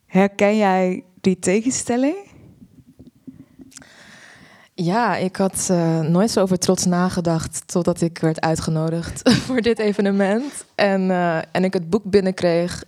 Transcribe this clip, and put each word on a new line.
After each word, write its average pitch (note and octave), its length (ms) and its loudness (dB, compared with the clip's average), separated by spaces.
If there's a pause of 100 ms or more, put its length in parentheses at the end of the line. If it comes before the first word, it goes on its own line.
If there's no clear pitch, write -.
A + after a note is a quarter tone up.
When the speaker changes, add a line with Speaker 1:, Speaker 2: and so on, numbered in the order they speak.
Speaker 1:
Herken G3+ 480 2
jij F#3 460 0 (180)
die F#3 180 0
tegenstelling? A#3+ 760 0 (2500)
Speaker 2:
Ja, F#3 420 0
ik F#3 200 -4
had, - 360 -2
eh, E3 280 2
nooit E3+ 320 2
zo G#3+ 100 2
over F#3 180 0
trots - 260 0
nagedacht F3 800 -2
totdat F3 360 -2
ik E3+ 160 -2
werd D#3+ 240 -2
uitgenodigd D#3+ 880 -2
<laughs> - 140 2
voor B3+ 160 -2
dit A3+ 180 0
evenement. G3+ 840 0 (100)
En, F#3+ 360 2
eh, F3 260 2 (140)
en F#3 120 0
ik F#3 100 0
het F3 160 -4
boek G#3+ 140 0
binnenkreeg F3+ 840 0